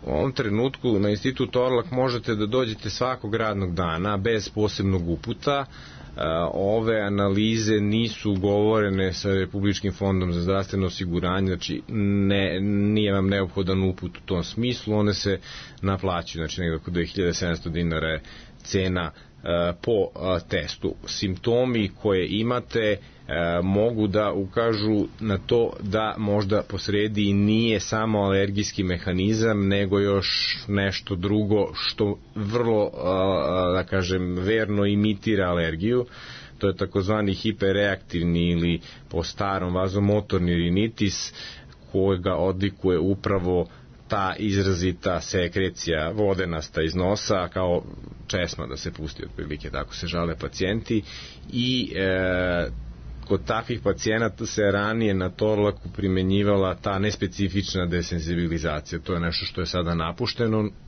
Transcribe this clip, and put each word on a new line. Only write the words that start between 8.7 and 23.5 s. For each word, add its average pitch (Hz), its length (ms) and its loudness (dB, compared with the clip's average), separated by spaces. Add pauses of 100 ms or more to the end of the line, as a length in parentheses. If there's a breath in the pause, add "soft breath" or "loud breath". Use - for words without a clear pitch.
sa 98 200 0
Republičkim 95 600 0
fondom 92 400 2
za 87 80 0
zdravstveno 95 440 0
osiguranje, 90 600 0
znači - 340 -2 (460)
ne, 98 340 2
nije 104 520 2
vam 98 140 2
neophodan 95 560 0
uput 92 340 -2
u - 80 -18
tom 87 180 0
smislu, 113 540 -2
one 104 160 2
se 98 260 0 (420 loud breath)
naplaćuju, 92 600 -2
znači 80 200 -4
negde 82 140 0
oko 80 160 -6
dve 87 140 2
hiljade 87 280 0
sedamsto 85 360 -2
dinara 82 380 0
je 78 140 -2 (360 loud breath)
cena, 90 540 -2 (320 loud breath)
e, 87 380 0
po, 120 100 0 (440)
e, 87 40 0 (100)
testu. - 460 -4 (100)
Simptomi 113 840 0 (120)
koje 95 280 2
imate 113 680 0 (300 loud breath)
e, 85 360 0